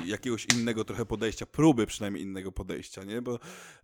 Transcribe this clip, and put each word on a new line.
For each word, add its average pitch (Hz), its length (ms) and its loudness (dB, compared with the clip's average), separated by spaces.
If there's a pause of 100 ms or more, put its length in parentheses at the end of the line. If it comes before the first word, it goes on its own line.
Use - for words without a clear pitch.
jakiegoś 104 400 -2
innego 117 400 4
trochę 107 200 -2
podejścia, 107 400 -2
próby 143 400 6
przynajmniej 98 380 -4
innego 95 280 -8
podejścia, 95 520 -8
nie? 107 180 -4
Bo 123 180 -4 (440)